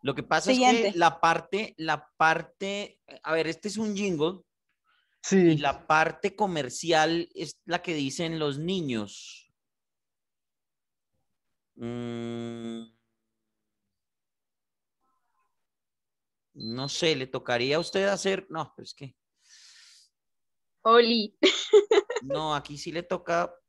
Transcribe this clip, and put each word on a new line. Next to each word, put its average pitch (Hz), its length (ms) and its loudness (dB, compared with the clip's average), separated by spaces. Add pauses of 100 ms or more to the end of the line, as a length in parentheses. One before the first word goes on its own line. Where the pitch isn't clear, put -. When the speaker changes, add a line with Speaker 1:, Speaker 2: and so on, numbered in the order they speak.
Speaker 1:
lo 135 140 -4
que - 80 -8
pasa 160 300 0
es 254 40 4
que 254 80 4
Speaker 2:
Siguiente. 226 320 4
Speaker 1:
la 165 220 4
parte, 165 580 0
la 156 380 -4
parte, 185 880 -2 (200)
a 156 120 -4
ver, 160 140 0
este 240 200 -6
es 196 80 -8
un 214 220 -4
jingle. 185 460 -2 (800)
Speaker 3:
Sí. - 140 0
Speaker 1:
Y 170 220 8
la 143 300 -2
parte 160 500 2
comercial 165 1000 0
es - 300 -10
la 170 160 -4
que 175 120 -6
dicen 160 460 -4
los 143 200 -2
niños. 147 920 -6 (2250)
Mm. 117 1080 -10 (3750)
No 131 360 -8
sé, 160 260 0
le 131 120 -6
tocaría 127 500 -2
a - 20 2
usted 190 280 -2
hacer, 190 420 -2
no, 160 260 -10
pero - 100 -18
es - 80 -20
que. 135 220 -18 (1700)
Speaker 4:
Oli. 226 580 4
<laughs> 392 640 4 (160)
Speaker 1:
No, 156 320 -2
aquí 147 240 -6
sí 165 140 -10
le 165 120 -6
toca. 175 500 -2 (160)